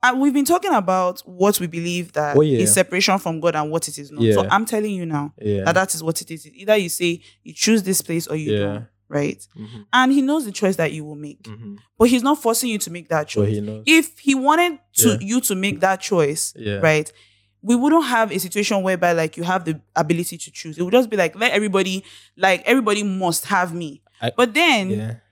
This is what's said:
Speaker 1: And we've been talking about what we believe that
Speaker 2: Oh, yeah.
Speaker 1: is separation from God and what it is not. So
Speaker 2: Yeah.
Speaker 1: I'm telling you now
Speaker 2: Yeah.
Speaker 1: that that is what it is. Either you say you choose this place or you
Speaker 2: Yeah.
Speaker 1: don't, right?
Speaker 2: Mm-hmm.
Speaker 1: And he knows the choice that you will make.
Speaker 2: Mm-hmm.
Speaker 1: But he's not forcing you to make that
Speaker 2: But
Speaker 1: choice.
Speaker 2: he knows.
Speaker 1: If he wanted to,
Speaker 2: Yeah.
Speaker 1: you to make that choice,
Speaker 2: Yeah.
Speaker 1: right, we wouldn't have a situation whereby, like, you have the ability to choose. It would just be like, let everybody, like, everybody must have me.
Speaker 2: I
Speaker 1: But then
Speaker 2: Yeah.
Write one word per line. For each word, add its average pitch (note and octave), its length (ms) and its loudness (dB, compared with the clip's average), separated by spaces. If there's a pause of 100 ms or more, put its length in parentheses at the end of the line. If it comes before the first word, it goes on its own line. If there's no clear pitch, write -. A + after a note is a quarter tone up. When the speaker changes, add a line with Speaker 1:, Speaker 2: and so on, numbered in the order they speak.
Speaker 1:
And B3+ 220 2
we've C#4 100 4
been C#4 140 2
talking F4+ 260 2
about F#3 540 0
what F#3 340 2
we F3 60 -4
believe E3+ 460 -6
that D3 240 0
Speaker 2:
Oh, C#3 40 8
yeah. D3+ 200 4
Speaker 1:
is G#3 120 2
separation F#3 460 2
from E3 220 -4
God E3 160 0
and D3+ 140 -2
what D#3+ 180 -4
it D3+ 100 -12
is C#3+ 140 -16
not. - 100 -8
So G#2+ 220 4
Speaker 2:
Yeah. G2+ 60 -4
Speaker 1:
I'm G#3 140 2
telling G#3+ 300 -2
you F3+ 100 -6
now D3+ 380 -6
Speaker 2:
Yeah. G2+ 220 -2
Speaker 1:
that E3+ 100 2
that F#3+ 200 0
is D#3+ 100 -10
what D#3+ 180 -4
it - 80 -16
is. D#3+ 240 -14
Either G3+ 220 0
you F#3 120 0
say E3+ 320 -2 (220)
you - 100 -18
choose G#3+ 300 2
this F3+ 180 -2
place E3 280 -4
or D#3 80 -4
you D#3 160 -2
Speaker 2:
Yeah. G#2 120 0
Speaker 1:
don't, G#2 220 -6 (220)
right? D3 360 -4 (140)
Speaker 2:
Mm-hmm. G#3 220 -16 (120)
Speaker 1:
And C4 200 4
he C#4 100 4
knows C#4+ 220 0
the G3+ 80 -10
choice G3 240 0
that D#3 160 0
you D#3 120 -10
will D3+ 120 -14
make. D3 260 -16
Speaker 2:
Mm-hmm. G#2+ 320 -16 (240)
Speaker 1:
But A#3 120 6
he's B3 120 2
not D4 180 2
forcing A#3 300 0
you G#3 80 -2
to E3+ 140 -8
make E3+ 160 -14
that D#3 140 0
Speaker 2:
But D3+ 60 -8
Speaker 1:
choice. G#2 280 0
Speaker 2:
he G#2 40 -4
knows. G#2+ 260 -8
Speaker 1:
If D#4 340 2
he C4+ 160 0
wanted D4+ 420 2 (200)
to, - 100 4
Speaker 2:
Yeah. - 120 2
Speaker 1:
you A3 200 -2
to G3 160 -2
make F#3+ 240 -4
that F#3+ 200 0
choice, D#3+ 560 -2
Speaker 2:
Yeah. G#2 200 -6
Speaker 1:
right, D#3 340 2 (500)
we A3 140 2
wouldn't D4+ 300 4
have A#3 260 0
a F3 80 -2
situation G3+ 460 -2
whereby, F3 300 2
like, D#3+ 220 -2
you E3 60 -8
have F#3 220 -2
the D#3+ 160 -6 (160)
ability E3+ 420 -2
to - 140 -16
choose. D#3 260 -14
It F3 40 -2
would F3+ 100 -2
just A#3+ 180 4
be G#3+ 60 -4
like, E3+ 200 0
let A3 140 0
everybody, F#3+ 540 -2 (320)
like, F#3 300 2
everybody G#3+ 360 2
must F#3 440 -2
have F3+ 280 -2
me. D#3+ 260 -10 (220)
Speaker 2:
I - 140 -2
Speaker 1:
But A#3+ 180 2
then C4 360 2
Speaker 2:
Yeah. G#3+ 240 -4 (180)